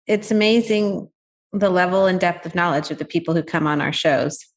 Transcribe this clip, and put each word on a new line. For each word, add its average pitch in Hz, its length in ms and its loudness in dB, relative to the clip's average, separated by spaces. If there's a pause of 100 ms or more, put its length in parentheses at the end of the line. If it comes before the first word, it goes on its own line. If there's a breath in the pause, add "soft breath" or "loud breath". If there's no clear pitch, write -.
it's 208 240 0
amazing 214 760 2 (420)
the 202 180 0
level 185 360 2
and 185 140 2
depth 175 260 -2
of 165 100 -8
knowledge 165 360 0
of 143 60 -8
the 147 80 -8
people 160 280 -2
who 165 100 0
come 156 240 -2
on 147 140 0
our 147 120 -2
shows. 143 460 0 (180)